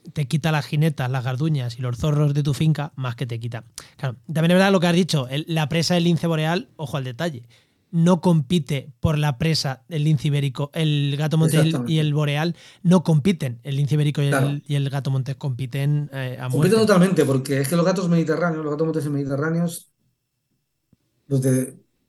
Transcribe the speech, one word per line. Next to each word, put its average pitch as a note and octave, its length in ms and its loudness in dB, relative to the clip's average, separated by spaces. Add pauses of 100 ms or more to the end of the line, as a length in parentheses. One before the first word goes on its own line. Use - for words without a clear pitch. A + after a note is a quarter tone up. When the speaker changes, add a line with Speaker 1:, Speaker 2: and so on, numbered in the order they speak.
(140)
Speaker 1:
te D3 140 -4
quita D#3+ 240 -2
las D3+ 160 0
jinetas, D3 420 0
las C3 140 -4
garduñas C3 560 -4
y - 20 -10
los B2 160 -4
zorros D3 380 0
de D3 80 0
tu C#3+ 100 -2
finca, D3 420 0
más B2+ 200 -6
que C3 100 -8
te A#2 140 -8
quita. A#2 240 -10 (340)
Claro, B2+ 180 -6 (120)
también D#3+ 240 0
es F3+ 60 6
verdad G3 140 4
lo F#3+ 80 4
que F3 80 2
has F3 60 2
dicho, D#3+ 340 0
el, C#3 200 -8
la D#3+ 200 -2
presa E3 280 0
del E3+ 80 2
lince E3+ 240 2
boreal, D#3+ 500 -2
ojo D3+ 200 -8
al C3+ 60 -6
detalle, B2+ 440 -8 (440)
no E3+ 300 4
compite D#3+ 800 0
por D#3 180 0
la D3 200 0
presa D3+ 520 -2
el D3+ 140 -2
lince D#3 240 2
ibérico, C#3 460 -2
el D3 440 0
gato D#3 200 0
montés - 180 4
y D#3+ 40 4
el, D#3+ 80 4
Speaker 2:
Exactamente. E3 260 -2
Speaker 1:
y D#3 60 2
el D3+ 140 2
boreal D3+ 420 -2 (280)
no F3+ 200 6
compiten, D3 600 0
el C#3 140 -6
lince D3 180 0
ibérico D3 260 0
y C#3+ 40 2
el, C#3 60 0
Speaker 2:
Claro. C#3+ 340 0
Speaker 1:
y D3 100 -2
el C#3 140 0
gato C3+ 220 -4
montés C3+ 240 -2
compiten, C#3 800 -4
eh, B2+ 260 -8
a B2+ 100 -6
Speaker 2:
Compiten - 20 -6
Speaker 1:
muerte. E3+ 240 4
Speaker 2:
totalmente, F#3 500 6
porque C3+ 360 0
es C3+ 80 -2
que E3+ 60 0
los E3+ 100 2
gatos F#3 240 0
mediterráneos, D#3+ 540 0
los D3 80 -4
gatos D#3 160 -2
monteses D3+ 240 -2
mediterráneos, D3 800 -4 (1400)
los C3+ 140 0
de, B2+ 360 -2 (320)